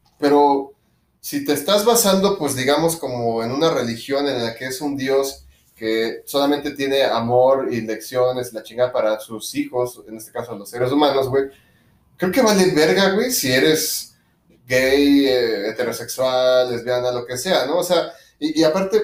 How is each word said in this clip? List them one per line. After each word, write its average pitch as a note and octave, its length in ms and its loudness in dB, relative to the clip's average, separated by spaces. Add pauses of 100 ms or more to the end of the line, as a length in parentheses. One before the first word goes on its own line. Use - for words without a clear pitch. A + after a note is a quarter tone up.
(200)
Pero C#3+ 540 2 (460)
si C#3+ 240 -6
te D3 100 0
estás G3+ 300 0
basando, G3+ 540 2
pues, C3+ 180 -4
digamos, D3 420 2
como A#2 460 -2
en A#2 80 -4
una D#3 200 2
religión C3 560 -2
en A#2+ 160 -2
la A2+ 120 -4
que C3 120 -10
es C3 140 -8
un C#3+ 140 -4
Dios C3+ 520 -2 (280)
que A2+ 500 -2
solamente C#3+ 460 0
tiene C#3 320 0
amor B2 680 2
y A2+ 80 -2
lecciones, A#2+ 720 -2
la A2 80 -10
chingada B2 320 -4
para G#2+ 260 0
sus A2 360 -12
hijos, B2 520 -4
en A2 100 -14
este - 140 -18
caso A#2 240 -10
los G2+ 140 -16
seres B2 220 -2
humanos, C3+ 360 2
güey, C3+ 180 0 (680)
creo F#3 160 -2
que C4 120 2
vale F#3+ 280 4
verga, F#3 420 2
güey, B3 180 -2
si C3 200 -2
eres - 640 0 (500)
gay, C#3 600 4
eh, A2+ 440 0
heterosexual, B2+ 1000 0
lesbiana, B2 400 -2
lo A#2+ 140 -6
que B2 120 -8
sea, D3 280 0
¿no? D3+ 120 -2
O F3 60 0
sea, F3 280 0 (280)
y, D#3 220 0
y - 20 6
aparte, F#3+ 400 2